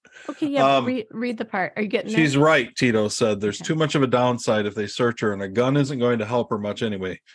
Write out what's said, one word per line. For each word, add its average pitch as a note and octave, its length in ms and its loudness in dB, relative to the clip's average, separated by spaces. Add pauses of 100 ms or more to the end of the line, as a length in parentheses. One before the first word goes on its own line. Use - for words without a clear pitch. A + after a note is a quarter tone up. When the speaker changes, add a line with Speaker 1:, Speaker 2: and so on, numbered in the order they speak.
(280)
Speaker 1:
Okay, D4+ 200 -4
yeah, C#4 120 0
but C#3 160 4
Speaker 2:
Um, C3+ 80 2
Speaker 1:
re-, B3 260 -4
read A#3 280 -6
the A#3 80 -6
part. F#3 280 -4
Are G#3+ 80 -4
you G#3 60 -4
getting G#3+ 260 -4
Speaker 2:
"She's D3+ 200 4
Speaker 1:
there? C#3 80 4
Speaker 2:
right," D3+ 340 2
Tito A2 320 2
said. G#2+ 320 0
"There's G#2 200 -2
Speaker 1:
Okay. - 80 -12
Speaker 2:
too E3 60 2
much D#3 220 0
of C#3+ 60 4
a C3 40 2
downside A#2+ 600 2
if G2 80 -6
they G#2+ 120 -4
search A#2 340 -2
her, G#2 120 0
and G2 100 -6
a G2 60 -6
gun B2 280 2
isn't C#3+ 220 0
going A#2+ 220 2
to G#2 60 -4
help A#2 240 -2
her A2+ 80 -4
much G#2 240 -6
anyway. F#2+ 360 -4 (160)